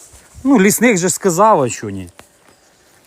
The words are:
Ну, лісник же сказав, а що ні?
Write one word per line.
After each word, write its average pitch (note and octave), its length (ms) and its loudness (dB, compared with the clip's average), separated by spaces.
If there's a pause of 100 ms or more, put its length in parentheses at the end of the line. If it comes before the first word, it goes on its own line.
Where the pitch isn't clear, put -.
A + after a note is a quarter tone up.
(440)
Ну, A#3+ 160 4
лісник G#3 360 2
же E3+ 140 -2
сказав, F#3+ 520 0
а B2 60 -2
що A2 220 -10
ні? F#2+ 180 -12 (1000)